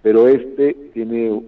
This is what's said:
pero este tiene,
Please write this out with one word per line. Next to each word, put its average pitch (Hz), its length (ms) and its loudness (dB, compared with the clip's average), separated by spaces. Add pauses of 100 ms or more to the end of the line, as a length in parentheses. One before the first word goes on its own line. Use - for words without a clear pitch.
pero 113 280 4
este 135 460 0 (200)
tiene, 117 540 -6